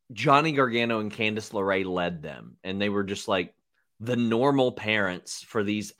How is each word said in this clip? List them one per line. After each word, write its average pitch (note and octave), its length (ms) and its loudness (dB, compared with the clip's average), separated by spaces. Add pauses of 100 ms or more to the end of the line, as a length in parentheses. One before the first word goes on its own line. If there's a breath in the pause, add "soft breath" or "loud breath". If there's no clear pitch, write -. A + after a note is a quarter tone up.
(120)
Johnny C#3+ 400 4
Gargano A#2 480 2
and G#2 120 -4
Candice G#2+ 400 -2
LeRae F#2+ 320 2
led F2 380 -2
them, B1+ 420 -14
and F#2+ 160 -4
they G#2 80 0
were G2+ 160 0
just, G2 240 -8
like, F#2 260 0 (460)
the A#2+ 160 -2
normal B2 560 2
parents G2+ 680 -2
for - 200 -2
these G#2 380 -2